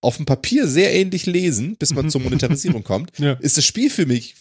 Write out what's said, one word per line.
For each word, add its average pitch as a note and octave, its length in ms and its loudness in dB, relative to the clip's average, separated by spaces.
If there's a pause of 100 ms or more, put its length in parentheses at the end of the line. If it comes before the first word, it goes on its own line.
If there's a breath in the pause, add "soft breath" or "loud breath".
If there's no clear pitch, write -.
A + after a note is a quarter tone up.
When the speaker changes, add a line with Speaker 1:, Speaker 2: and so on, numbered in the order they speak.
Speaker 1:
auf B2 160 0
dem D3+ 80 -6
Papier A#3 420 0
sehr E3 260 2
ähnlich F#3 320 0
lesen, F3 500 0
bis - 180 -2
man C#3 120 -2
Speaker 2:
Mhm. D#3 40 0
Speaker 1:
zur C#3 120 -2
Monetarisierung C3 640 0
Speaker 2:
<laughs> - 0 -
Speaker 1:
kommt, G#2+ 360 -4
Speaker 2:
Ja. C#3+ 140 2
Speaker 1:
ist C3 240 0
das C#3+ 80 2
Spiel C4 240 0
für G3 160 0
mich, B2 360 -2